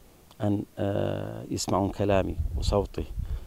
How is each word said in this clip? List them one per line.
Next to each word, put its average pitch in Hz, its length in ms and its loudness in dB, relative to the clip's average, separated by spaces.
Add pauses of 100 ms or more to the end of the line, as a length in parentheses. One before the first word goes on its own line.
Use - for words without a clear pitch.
(420)
أن، 101 220 2 (140)
آه، 101 720 -2
يسمعون 92 400 2
كلامي 95 460 2 (220)
وصوتي. 95 480 2 (420)